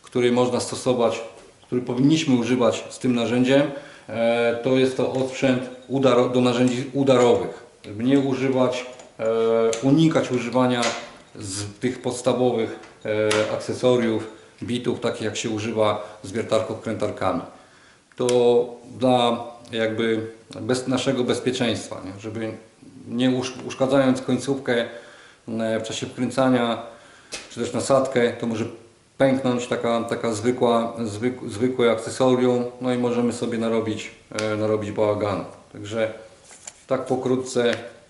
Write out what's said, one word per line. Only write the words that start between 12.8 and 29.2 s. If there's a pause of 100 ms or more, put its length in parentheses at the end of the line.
e,
akcesoriów, (360)
bitów,
takich
jak
się
używa
z
wiertarką,
wkrętarkami. (720)
To (340)
dla (280)
jakby (300)
bez-,
naszego
bezpieczeństwa,
nie?
Żeby (560)
nie
usz-, (140)
uszkadzając
końcówkę, (600)
e,
w
czasie
wkręcania, (680)
czy
też
nasadkę,
to
może (520)
pęknąć